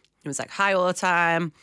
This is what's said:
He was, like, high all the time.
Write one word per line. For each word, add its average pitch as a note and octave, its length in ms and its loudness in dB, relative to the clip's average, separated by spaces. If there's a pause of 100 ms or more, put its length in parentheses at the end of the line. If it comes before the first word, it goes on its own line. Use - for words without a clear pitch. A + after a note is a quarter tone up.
(200)
He D3 80 -12
was, C3+ 100 -6
like, - 120 -10
high G3 240 0
all F#3 120 2
the F3+ 60 0
time. E3+ 600 0 (100)